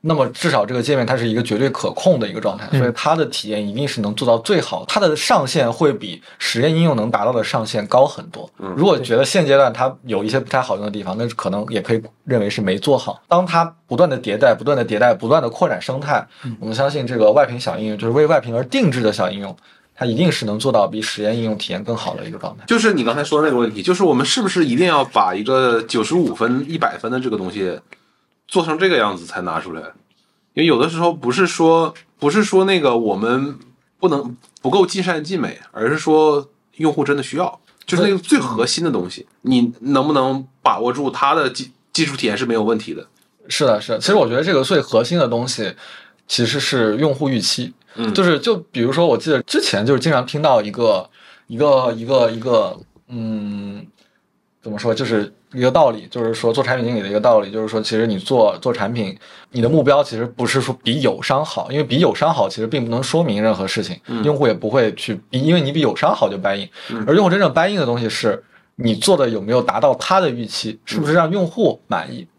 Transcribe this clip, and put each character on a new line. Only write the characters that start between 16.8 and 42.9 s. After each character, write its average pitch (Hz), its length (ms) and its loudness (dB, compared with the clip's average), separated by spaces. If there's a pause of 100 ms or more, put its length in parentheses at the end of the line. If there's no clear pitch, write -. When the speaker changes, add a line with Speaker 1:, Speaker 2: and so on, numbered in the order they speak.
Speaker 1:
信 139 160 -6
这 123 100 -4
个 107 140 6
外 139 160 6
屏 120 120 -10
小 98 200 -6
应 107 80 -4
用， 107 100 -6
就 110 80 -6
是 117 80 0
为 151 140 4
外 156 120 4
屏 117 160 -6
而 123 100 -2
定 240 260 2
制 123 100 -2
的 107 100 2
小 98 180 -2
应 98 100 -8
用， 95 140 -10 (400)
它 127 120 -6
一 120 100 -2
定 160 160 4
是 135 140 -4
能 104 120 -2
做 135 140 0
到 104 160 4
比 107 140 -6
实 104 220 -6
验 107 120 0
应 117 80 -4
用 110 140 -2
体 - 160 -8
验 98 100 -8
更 117 100 -6
好 92 220 -6
的 - 80 -12
一 - 80 -12
个 98 60 -12
状 - 200 -10
态。 - 80 -20
Speaker 3:
就 233 140 0
是 214 140 2
你 139 100 0
刚 117 100 0
才 147 80 -2
说 147 200 2
的 156 80 2
那 135 40 0
个 123 60 2
问 117 100 2
题， 107 140 -8
就 180 100 2
是 180 80 0
我 165 120 4
们 131 120 2
是 - 160 0
不 202 60 0
是 180 160 2
一 127 140 0
定 180 100 4
要 151 160 2
把 98 320 0
一 104 80 -4
个 127 380 2
九 113 200 -2
十 107 140 -2
五 143 180 2
分、 123 360 -2
一 165 80 -6
百 - 200 -2
分 113 140 -6
的 127 80 -2
这 127 100 -4
个 107 60 -2
东 92 160 -6
西 92 260 -4 (720)
做 180 160 0
成 160 160 -2
这 190 80 2
个 170 100 2
样 104 180 0
子 85 100 -14
才 92 160 -10
拿 85 180 -6
出 90 140 -12
来？ 80 80 -12 (720)
因 143 80 -2
为 165 40 4
有 131 160 4
的 160 80 2
时 165 80 -6
候 170 160 2
不 180 180 -4
是 185 140 2
说， 165 480 2 (240)
不 147 140 0
是 208 120 2
说 190 200 4
那 190 160 2
个 127 180 2
我 107 160 0
们 127 460 -2 (400)
不 185 80 0
能， 139 280 -2 (260)
不 - 80 -2
够 190 160 4
尽 190 180 -4
善 170 180 -2
尽 170 180 -6
美， 101 200 -6 (120)
而 113 180 -2
是 151 100 -2
说 151 500 4 (280)
用 156 140 0
户 147 120 -2
真 143 120 0
的 139 60 -4
需 135 140 -10
要， 175 240 -4 (260)
就 180 120 0
是 175 60 4
那 196 60 4
个 190 80 0
最 269 220 0
核 117 260 -2
心 165 180 -4
的 165 60 0
东 92 200 -2
西， - 120 -16
Speaker 1:
对。 - 60 -20 (140)
Speaker 3:
你 120 400 2
能 135 260 0
不 151 60 0
能 135 340 0 (160)
把 104 160 2
握 120 140 -2
住 139 180 -4
它 139 240 0
的 143 140 0
技-， 127 220 -12 (200)
技 160 140 0
术 143 100 -6
体 127 100 -4
验 104 120 0
是 123 80 -2
没 120 80 -2
有 110 100 0
问 110 160 2
题 82 140 -10